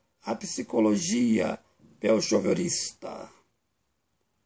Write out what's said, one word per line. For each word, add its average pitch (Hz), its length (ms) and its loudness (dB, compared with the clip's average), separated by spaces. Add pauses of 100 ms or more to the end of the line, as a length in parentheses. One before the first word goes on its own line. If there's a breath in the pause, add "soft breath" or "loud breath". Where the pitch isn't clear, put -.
(240)
à 220 120 -4
psicologia 107 1200 0 (420)
belcheverista. - 1300 -2 (1120)